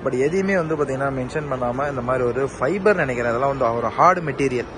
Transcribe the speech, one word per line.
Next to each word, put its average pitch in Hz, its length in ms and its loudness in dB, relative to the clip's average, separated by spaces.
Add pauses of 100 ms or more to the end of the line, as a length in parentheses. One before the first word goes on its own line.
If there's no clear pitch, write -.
But 127 160 -2
எதையுமே 190 380 2
வந்து 160 180 0
பாத்தீங்கன்னா 139 360 -2
மென்ஷன் 131 400 -4
பண்ணாம 127 380 -2
இந்த 131 120 -4
மாதிரி 127 240 0
ஒரு 127 240 0 (100)
ஃபைபர் 190 360 2
நினைக்கிறேன், 120 400 0
அதெல்லாம் 139 220 0
வந்து 117 180 2
ஒரு 117 120 0
ஹார்டு 165 340 4
மெட்டீரியல் 135 440 -2 (120)